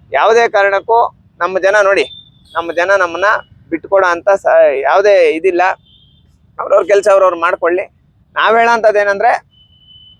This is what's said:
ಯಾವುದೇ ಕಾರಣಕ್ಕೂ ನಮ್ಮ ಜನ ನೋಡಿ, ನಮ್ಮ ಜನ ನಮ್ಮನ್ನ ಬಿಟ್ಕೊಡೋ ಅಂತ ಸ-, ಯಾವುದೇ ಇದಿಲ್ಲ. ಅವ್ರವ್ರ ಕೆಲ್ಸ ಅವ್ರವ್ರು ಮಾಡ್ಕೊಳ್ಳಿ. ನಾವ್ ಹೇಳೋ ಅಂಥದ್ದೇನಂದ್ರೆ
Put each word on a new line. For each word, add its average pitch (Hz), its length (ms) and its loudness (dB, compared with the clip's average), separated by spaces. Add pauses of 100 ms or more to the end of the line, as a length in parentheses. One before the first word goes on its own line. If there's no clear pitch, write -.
(120)
ಯಾವುದೇ 220 360 2
ಕಾರಣಕ್ಕೂ 202 680 -2 (240)
ನಮ್ಮ 180 180 -4
ಜನ 190 240 0
ನೋಡಿ, 190 220 0 (500)
ನಮ್ಮ 165 180 -8
ಜನ 170 260 -2
ನಮ್ಮನ್ನ 175 260 -4 (460)
ಬಿಟ್ಕೊಡೋ 185 360 -2
ಅಂತ 170 220 -4
ಸ-, 165 540 2
ಯಾವುದೇ 180 480 2
ಇದಿಲ್ಲ. 170 320 -2 (960)
ಅವ್ರವ್ರ 202 260 0
ಕೆಲ್ಸ 202 260 2
ಅವ್ರವ್ರು 185 280 2
ಮಾಡ್ಕೊಳ್ಳಿ. 180 420 -2 (520)
ನಾವ್ 196 240 0
ಹೇಳೋ 233 120 2
ಅಂಥದ್ದೇನಂದ್ರೆ 208 760 0 (760)